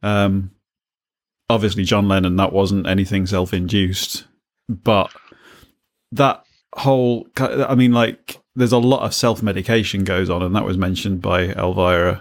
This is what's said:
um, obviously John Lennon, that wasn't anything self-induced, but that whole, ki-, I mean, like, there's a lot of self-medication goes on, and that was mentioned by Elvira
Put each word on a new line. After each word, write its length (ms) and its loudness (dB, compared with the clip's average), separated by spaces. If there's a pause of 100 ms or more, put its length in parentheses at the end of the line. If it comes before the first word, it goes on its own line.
um, 480 0 (960)
obviously 340 0
John 240 0
Lennon, 300 2
that 160 2
wasn't 340 0
anything 400 0
self-induced, 960 -2 (440)
but 420 0 (1040)
that 320 0 (300)
whole, 500 0 (120)
ki-, 80 -2
I 300 -2
mean, 180 6
like, 460 -2 (160)
there's 180 2
a 60 4
lot 240 2
of 120 -4
self-medication 920 -2
goes 240 -2
on, 140 -2
and 120 -2
that 100 0
was 120 -2
mentioned 460 -2
by 320 0
Elvira 680 0